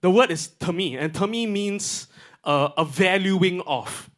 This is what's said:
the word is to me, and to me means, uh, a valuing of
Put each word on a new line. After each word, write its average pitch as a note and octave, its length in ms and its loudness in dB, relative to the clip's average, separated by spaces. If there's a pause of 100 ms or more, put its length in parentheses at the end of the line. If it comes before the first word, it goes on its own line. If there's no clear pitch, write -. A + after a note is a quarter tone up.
the F#3 100 4
word A#3 200 6
is D#3+ 180 -6 (120)
to F3 120 -2
me, E3+ 240 -4
and D#3 180 -4
to F3+ 120 0
me A3+ 200 -2
means, G3+ 600 -4 (360)
uh, C#3+ 320 2
a D#3+ 80 2
valuing F#3 760 2
of - 560 -6